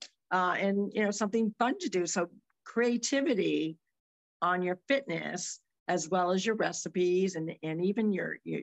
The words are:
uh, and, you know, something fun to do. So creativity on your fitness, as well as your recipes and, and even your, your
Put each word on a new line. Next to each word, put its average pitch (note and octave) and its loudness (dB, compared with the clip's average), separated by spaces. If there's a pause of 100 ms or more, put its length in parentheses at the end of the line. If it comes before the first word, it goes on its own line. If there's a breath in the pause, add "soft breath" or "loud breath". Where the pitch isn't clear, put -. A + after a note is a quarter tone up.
(320)
uh, F3+ 2
and, G3+ 0
you G#3+ 2
know, G3+ 2
something A3 0
fun C4 2
to F4 -4
do. F3+ 0
So F3 -2 (340)
creativity A3+ 0 (640)
on F3+ 2
your F3+ -2
fitness, F3 -2 (300)
as E3 0
well F3+ 2
as F#3+ 2
your A3 0
recipes F3+ 0
and, D#3+ -4
and D#3+ -2
even G3+ 2
your, E3 -4
your D#3+ -4